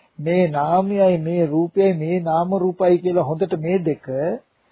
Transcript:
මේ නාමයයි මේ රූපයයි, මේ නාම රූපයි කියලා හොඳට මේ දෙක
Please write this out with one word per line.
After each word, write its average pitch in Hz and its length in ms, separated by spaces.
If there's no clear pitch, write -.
මේ 175 300
නාමයයි 180 720
මේ 165 280
රූපයයි, 170 480
මේ 165 260
නාම 165 320
රූපයි 180 460
කියලා 175 260
හොඳට 160 320
මේ 165 240
දෙක 156 260